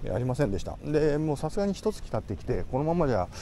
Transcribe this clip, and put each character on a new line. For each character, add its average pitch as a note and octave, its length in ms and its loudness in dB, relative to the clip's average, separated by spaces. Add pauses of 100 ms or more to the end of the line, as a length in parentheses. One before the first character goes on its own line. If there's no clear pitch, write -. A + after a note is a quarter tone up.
え G2+ 60 -2
ー、 F#2 40 0
あ G2 40 0
り B2 60 0
ま B2+ 120 0
せ D3 80 4
ん G#2 80 0
で - 60 0
し - 60 -4
た。 - 200 -8
で、 D3 340 4
も D#3 160 0
う - 20 -6
さ D#3 140 -4
す - 80 -2
が G3+ 80 2
に G3+ 60 0
一 G#3+ 200 -2
月 - 160 -10
経 A2+ 100 -2
っ G#2 40 -2
て G2 140 -6
き - 80 -10
て、 F2+ 260 0
こ B2+ 80 0
の C#3+ 60 2
ま E3 100 2
ま E3+ 140 4
じ B2 60 2
ゃ F2+ 140 2 (140)